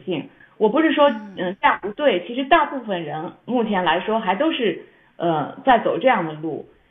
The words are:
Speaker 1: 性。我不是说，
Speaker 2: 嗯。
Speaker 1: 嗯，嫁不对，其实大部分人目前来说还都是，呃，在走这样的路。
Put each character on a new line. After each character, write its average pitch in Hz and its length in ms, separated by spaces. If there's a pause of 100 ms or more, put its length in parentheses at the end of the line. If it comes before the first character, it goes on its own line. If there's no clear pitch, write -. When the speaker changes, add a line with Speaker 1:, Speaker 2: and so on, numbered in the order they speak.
Speaker 1:
性。 175 240 (280)
我 214 120
不 269 120
是 311 120
说， 285 160
Speaker 2:
嗯。 208 280
Speaker 1:
嗯， 185 240
嫁 247 180
不 190 120
对， 220 360
其 240 80
实 269 100
大 302 200
部 285 200
分 180 180
人 156 280 (140)
目 240 180
前 202 200
来 165 160
说 220 200
还 190 160
都 302 160
是， 220 340 (320)
呃， 156 480
在 240 140
走 180 180
这 202 100
样 214 180
的 156 80
路。 156 340 (240)